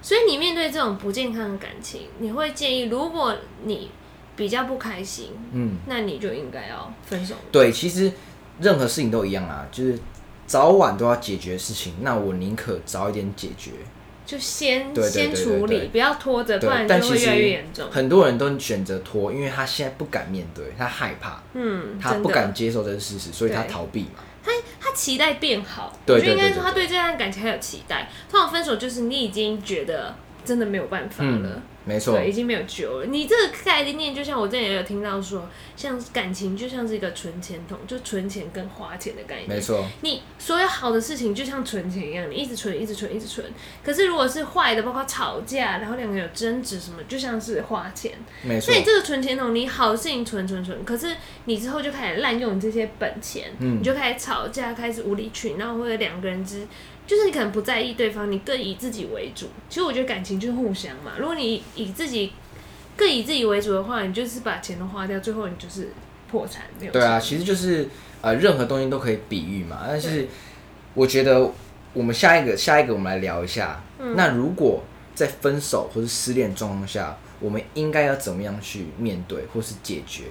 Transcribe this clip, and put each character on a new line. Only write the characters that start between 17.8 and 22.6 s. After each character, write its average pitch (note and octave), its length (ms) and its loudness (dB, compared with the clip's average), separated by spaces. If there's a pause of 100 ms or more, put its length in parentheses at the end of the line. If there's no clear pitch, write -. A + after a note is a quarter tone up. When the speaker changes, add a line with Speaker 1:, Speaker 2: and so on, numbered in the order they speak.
Speaker 2:
其 - 40 -8
实 - 60 -2
很 C3 120 4
多 F3 160 10
人 B2 140 6
都 C#3 180 2
选 G2+ 280 -2
择 F#2+ 160 -2
拖， G#2 320 0
因 C#3 100 -2
为 C3+ 80 -2
他 C3+ 160 -2
现 C#3+ 180 -2
在 C3+ 140 -2
不 D#3 80 -4
敢 A2 240 -4
面 F#2 240 -4
对， D#2 100 -8 (140)
他 B2 80 0
害 A#2 340 -4
怕。 - 220 -10 (120)
Speaker 1:
嗯， G3+ 460 -4
Speaker 2:
他 B2+ 140 2
不 G#3 140 2
敢 G#2+ 260 2
接 A2+ 160 0